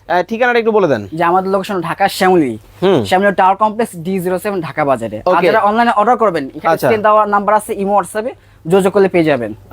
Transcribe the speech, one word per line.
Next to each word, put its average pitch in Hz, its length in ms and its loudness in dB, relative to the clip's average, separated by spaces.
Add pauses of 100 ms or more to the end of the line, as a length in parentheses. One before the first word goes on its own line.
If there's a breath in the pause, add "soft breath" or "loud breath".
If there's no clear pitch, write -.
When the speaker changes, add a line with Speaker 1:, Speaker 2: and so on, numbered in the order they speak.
Speaker 1:
আহ, 175 160 0
ঠিকানাটা 240 360 0
একটু 226 120 0
বলে 208 160 2
দেন। 107 260 -2
Speaker 2:
যে 165 100 -4
আমাদের 185 280 0
লোকেশন 190 300 -2
ঢাকা 165 280 -2
শ্যামলী, 165 480 2 (240)
Speaker 1:
হুম। 170 240 2
Speaker 2:
শ্যামলী 185 300 0
টাওয়ার 190 200 2
কমপ্লেক্স, 214 400 -2
ডি 180 240 -6
জিরো 180 200 -2
সেভেন, 196 220 -4
ঢাকা 147 240 -4
বাজারে। 113 320 -2
আর 165 200 0
Speaker 1:
ওকে। 180 100 2
Speaker 2:
যারা 214 120 4
অনলাইনে 220 320 2
অর্ডার 214 260 2
করবেন, 165 380 -2
এখানে 185 180 -2
Speaker 1:
আচ্ছা। - 140 0
Speaker 2:
স্ক্রিন 220 140 2
দেওয়া 214 240 4
নাম্বার 208 300 0
আছে, 214 180 -2
ইমো, 202 280 0
WhatsApp-এ 214 300 -6 (360 soft breath)
যোগাযোগ 185 260 2
করলে 196 160 4
পেয়ে 175 140 2
যাবেন। 120 300 -2 (200)